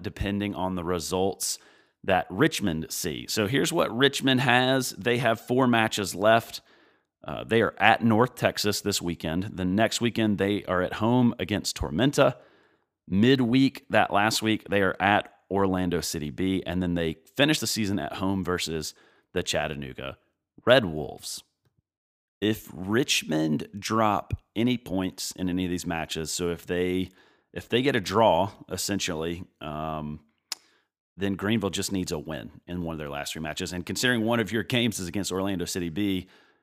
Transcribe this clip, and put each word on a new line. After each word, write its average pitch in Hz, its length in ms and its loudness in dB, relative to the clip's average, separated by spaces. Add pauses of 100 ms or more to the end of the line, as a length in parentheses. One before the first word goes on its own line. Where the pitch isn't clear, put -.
depending 101 520 -4
on 92 220 -4
the 87 80 -4
results 90 760 -2 (460)
that 92 260 2
Richmond 92 600 0
see. 71 380 -6
So 107 200 0
here's 151 260 0
what 165 220 0
Richmond 131 460 2
has. 127 500 4
They 123 260 -2
have 117 240 0
four 123 260 2
matches 110 480 0
left. 110 460 4 (600)
Uh, 62 200 -10
they 110 180 4
are 92 160 0
at 107 240 6
North 117 340 4
Texas - 440 0
this 101 220 -2
weekend. 87 520 -4
The 90 120 -4
next 101 340 2
weekend, 110 380 2
they 98 280 0
are 90 160 0
at - 120 -2
home 120 440 4
against 95 380 -4
Tormenta. 131 600 2 (760)
Midweek, 127 800 2
that 101 240 2
last 104 280 2
week, 110 280 0
they 98 120 2
are 92 200 2
at 101 320 2 (180)
Orlando 92 480 2
City 76 300 -4
B, 92 360 -2
and 90 160 -2
then 87 120 0
they 82 240 -2 (180)
finish 151 240 2
the 110 80 -4
season 101 320 -2
at 71 140 -6
home 95 300 -2
versus 82 500 -4 (400)
the 87 100 -2
Chattanooga 69 760 -6 (480)
Red 117 200 6
Wolves. - 580 -8 (960)
If 107 320 -2
Richmond 143 960 0 (100)
drop 107 560 0 (220)
any 120 220 2
points - 540 -4
in 92 180 -4
any 90 160 0
of 87 60 -4
these 87 160 -4
matches, 80 440 -6
so 110 180 -2
if 85 160 -6
they, 90 440 -2 (420)
if - 160 -12
they 120 140 2
get 135 140 0
a 110 60 0
draw, 92 500 4 (180)
essentially, 87 720 -4 (160)
um, 76 600 -8 (1000)
then 98 140 -2
Greenville 98 380 0
just 92 200 -6
needs 90 200 -4
a 80 80 -4
win 71 320 -10 (160)
in 87 160 -6
one 82 100 -6
of 76 60 -8
their 73 100 -8
last 71 240 -8
three 80 80 -10
matches. 78 320 -6
And 87 100 -6
considering 117 400 0
one 117 160 2
of 101 120 -2
your 110 100 0
games 120 380 0
is 90 80 -6
against 90 240 -6
Orlando 95 340 -2
City 87 240 -4
B, 95 380 -2 (360)